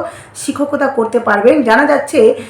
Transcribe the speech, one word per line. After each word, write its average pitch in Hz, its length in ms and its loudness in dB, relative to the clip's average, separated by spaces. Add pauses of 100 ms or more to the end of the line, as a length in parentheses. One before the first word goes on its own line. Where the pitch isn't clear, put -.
(360)
শিক্ষকতা 285 520 -4
করতে 233 320 -2
পারবেন। 226 440 2
জানা 233 220 2
যাচ্ছে 277 500 2 (140)